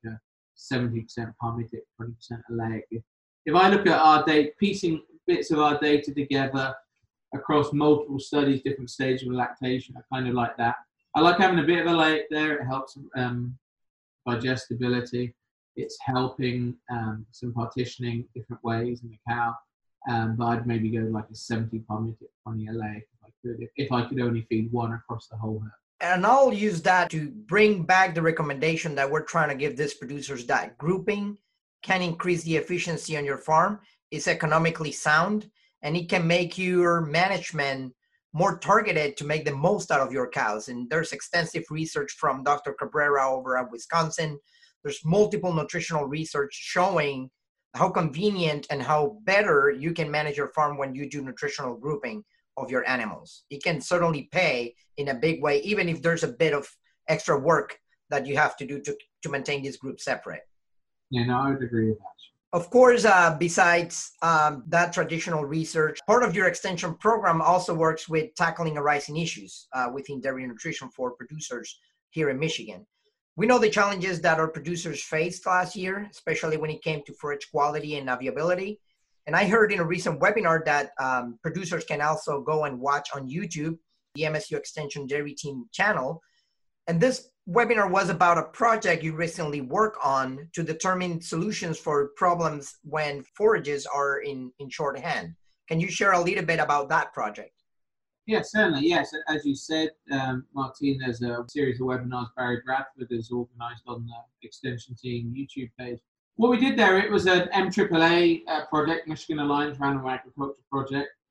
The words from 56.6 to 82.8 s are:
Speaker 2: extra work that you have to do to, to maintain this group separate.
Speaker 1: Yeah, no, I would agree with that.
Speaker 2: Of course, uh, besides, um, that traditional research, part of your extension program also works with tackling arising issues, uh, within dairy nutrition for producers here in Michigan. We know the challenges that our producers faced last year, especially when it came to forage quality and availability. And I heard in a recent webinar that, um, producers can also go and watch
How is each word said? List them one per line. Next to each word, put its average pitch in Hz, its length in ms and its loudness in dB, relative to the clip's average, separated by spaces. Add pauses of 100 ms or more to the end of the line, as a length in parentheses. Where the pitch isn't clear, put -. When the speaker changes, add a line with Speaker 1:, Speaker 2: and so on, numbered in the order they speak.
Speaker 2:
extra 156 280 2
work 147 400 2 (320)
that 139 160 -2
you 139 120 -2
have 147 200 4
to 139 80 -8
do 139 140 -8
to, 143 160 -8 (280)
to 160 60 -6
maintain 139 320 -4
this 135 140 -8
group - 240 -12
separate. 98 440 -6 (640)
Speaker 1:
Yeah, 120 160 0
no, 123 120 2
I 135 120 2
would 135 120 -2
agree 117 280 2
with 107 100 0
that. - 160 -18 (400)
Speaker 2:
Of 170 140 -2
course, 240 340 8
uh, 180 340 8
besides, 170 840 2
um, 151 460 2
that 170 260 2
traditional 165 500 -2
research, 156 640 -2
part 240 160 6
of 196 100 2
your 185 140 4
extension 175 480 -4
program 202 460 2
also 175 320 2
works 160 340 0
with 156 280 -2
tackling 160 420 0
arising 147 400 0
issues, 160 560 -8
uh, 127 200 -2
within 135 280 -10
dairy 131 260 -6
nutrition 127 400 -10
for 123 240 -6
producers 123 640 -12 (340)
here 156 180 0
in 131 100 -2
Michigan. 110 480 -6 (480)
We 180 100 0
know 247 140 6
the 220 100 4
challenges 190 520 0
that 160 180 4
our 160 80 2
producers 160 560 -8
faced 165 420 -4
last 180 300 2
year, 196 340 -6
especially 160 460 -4
when 151 140 -4
it 151 120 -8
came 151 220 -4
to - 120 -18
forage 143 360 -8
quality 151 460 -2
and 135 120 -8
availability. 156 720 -2 (480)
And 156 80 0
I 185 80 6 (100)
heard 220 200 6
in 180 80 0
a 160 140 0
recent 165 260 -2
webinar 180 420 4
that, 143 340 0
um, 127 460 -2
producers 170 400 -4
can 147 160 -4
also 151 400 -2
go 151 240 0
and 135 160 -4
watch 143 340 -2